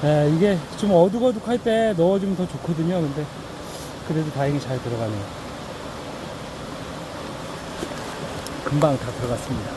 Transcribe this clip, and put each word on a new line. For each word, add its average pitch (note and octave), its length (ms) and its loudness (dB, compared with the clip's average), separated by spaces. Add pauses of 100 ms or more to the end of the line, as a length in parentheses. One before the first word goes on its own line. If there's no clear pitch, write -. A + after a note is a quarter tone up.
예, D3 300 6
이게 F#3 240 6 (180)
좀 G3+ 160 2
어둑어둑할 A3 640 6
때 A3+ 380 4
넣어주면 F#3+ 400 4
더 F3+ 120 0
좋거든요. E3 520 0
근데 D3 240 0 (840)
그래도 D#3 240 0
다행히 C#3 280 2
잘 B2+ 220 -4
들어가네요. A2+ 400 -2 (3500)
금방 C#3+ 340 4
다 A#2+ 140 -4
들어갔습니다. A#2 640 -4